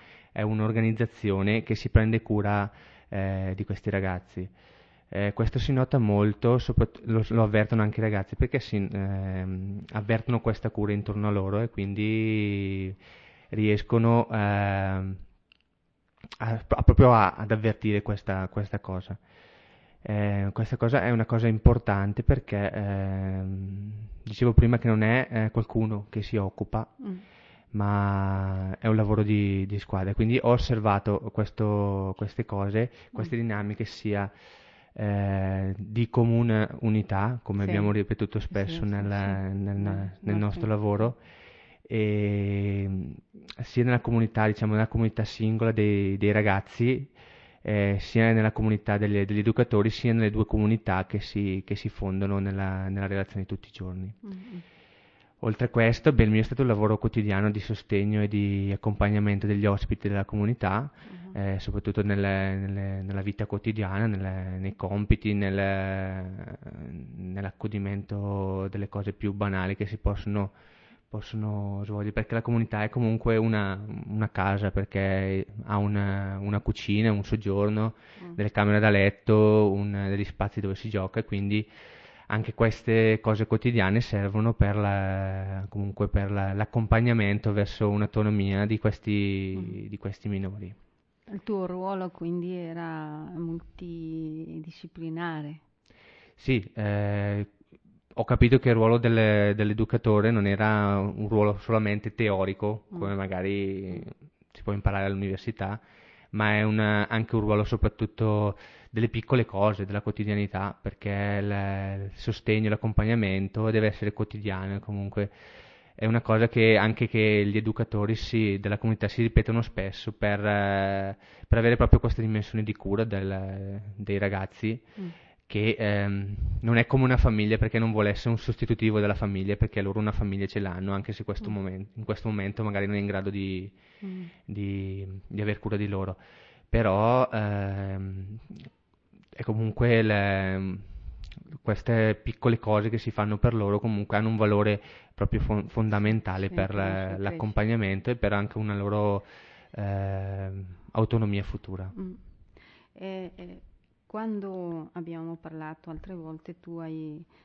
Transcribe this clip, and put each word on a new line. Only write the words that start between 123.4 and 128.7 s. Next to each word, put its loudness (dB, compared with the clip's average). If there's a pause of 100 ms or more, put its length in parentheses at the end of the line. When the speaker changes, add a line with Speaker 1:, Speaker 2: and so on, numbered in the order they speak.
Speaker 1:
dei -4
ragazzi, -4 (180)
Speaker 2:
Mm. -10 (380)
Speaker 1:
che, 0
ehm, -2 (260)
non 2
è 4
come 2
una 4
famiglia, 4
perché 2
non 2
vuole 2
essere -2
un 2
sostitutivo 0